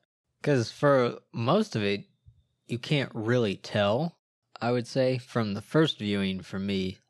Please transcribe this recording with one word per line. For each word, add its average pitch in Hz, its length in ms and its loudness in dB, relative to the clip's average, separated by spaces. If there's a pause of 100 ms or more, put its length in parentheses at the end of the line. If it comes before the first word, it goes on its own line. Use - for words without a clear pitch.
(420)
'Cause 135 280 2
for 135 480 2 (140)
most 151 440 0
of 110 60 -2
it, 101 220 0 (640)
you 120 120 -6
can't 139 360 -2
really 113 420 0
tell, 110 640 0 (420)
I 120 120 0
would 123 140 -2
say, 127 300 0
from 113 380 -2
the 107 80 -6
first 156 360 2
viewing 98 440 -2
for 98 160 -10
me. 95 400 -4 (120)